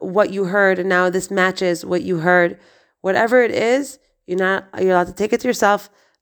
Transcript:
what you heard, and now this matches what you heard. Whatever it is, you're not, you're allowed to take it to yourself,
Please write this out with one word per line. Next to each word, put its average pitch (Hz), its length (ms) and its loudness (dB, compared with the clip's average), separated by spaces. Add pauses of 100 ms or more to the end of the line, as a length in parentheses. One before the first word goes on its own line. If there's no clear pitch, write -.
what 190 280 0
you 196 140 -4
heard, 190 340 2
and 180 120 -4
now 180 200 2
this 180 220 -4
matches 185 540 -2
what 180 180 -2
you 175 160 -2
heard. 180 400 2 (400)
Whatever 226 440 2
it 220 80 0
is, 254 480 -2 (280)
you're 180 100 -4
not, 190 280 -2 (120)
you're 185 140 0
allowed 180 160 2
to 180 60 -12
take 208 180 -4
it 240 80 0
to - 80 -6
yourself, 208 420 0 (320)